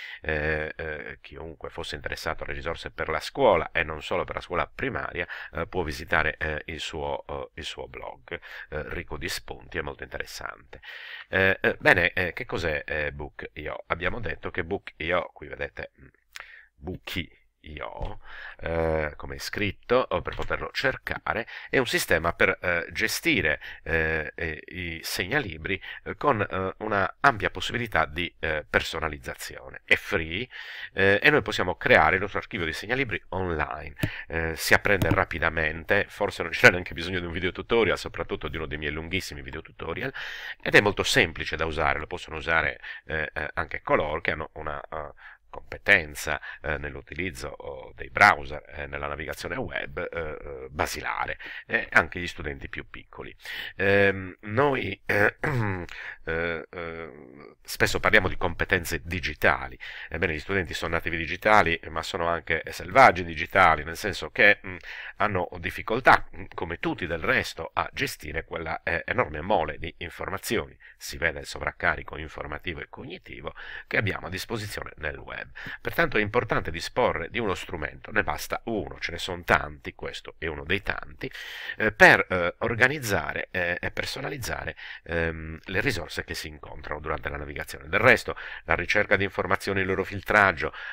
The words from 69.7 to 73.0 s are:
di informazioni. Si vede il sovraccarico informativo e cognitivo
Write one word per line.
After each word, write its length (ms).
di 220
informazioni. 760
Si 180
vede 240
il 60
sovraccarico 720
informativo 640
e 80
cognitivo 640